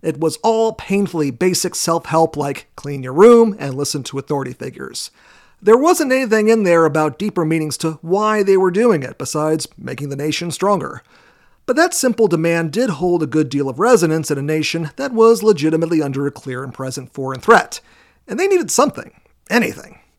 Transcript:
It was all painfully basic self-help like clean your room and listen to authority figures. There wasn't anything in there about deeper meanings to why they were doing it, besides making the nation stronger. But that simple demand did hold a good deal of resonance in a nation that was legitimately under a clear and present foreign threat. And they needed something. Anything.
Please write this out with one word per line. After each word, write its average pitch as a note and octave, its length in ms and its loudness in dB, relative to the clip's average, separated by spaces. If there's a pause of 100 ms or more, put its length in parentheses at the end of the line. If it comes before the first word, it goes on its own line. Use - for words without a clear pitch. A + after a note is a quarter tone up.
It D#3 180 -6
was D#3 200 -2
all A3+ 340 0
painfully F3+ 580 -2
basic F3+ 460 -2
self-help E3 600 0
like C#3+ 380 -6
clean C#3 300 -10
your B2+ 80 -10
room A3+ 480 8
and C3+ 140 -6
listen C#3 300 -4
to - 140 -8
authority C3+ 340 -6
figures. - 600 -12 (480)
There G#3+ 160 6
wasn't D#4 340 2
anything A3 380 2
in A3+ 160 2
there E3+ 220 4
about D3+ 340 -2
deeper F#3 240 -4
meanings D#3 340 -2
to D#3+ 240 -6
why G#3 400 0
they G3 140 4
were F#3 160 2
doing G3 320 2
it, A#2+ 120 -14
besides D#3 520 -4 (100)
making C#3 300 -10
the C#3 80 -8
nation D#3 340 -6
stronger. F#3+ 540 -4 (600)
But B3 100 0
that F4 180 2
simple A#3+ 320 0
demand E3 460 0
did A3+ 180 0
hold E3+ 320 0
a D3 60 -2
good D3+ 200 0
deal C#3 200 -2
of B2+ 100 -8
resonance E3+ 500 2
in C#3+ 100 -2
a C#3 40 -6
nation D#3 540 -4
that C4 160 -8
was A3 320 4
legitimately D#3+ 580 2
under C#3 240 -4
a C#3+ 60 -4
clear C3 320 -10
and B2+ 100 -14
present C3 380 -12
foreign C3 280 -8
threat. - 400 2 (460)
And A#3 140 -8
they F#4+ 80 0
needed F4 240 0
something. - 480 -2 (280)
Anything. - 520 -4 (180)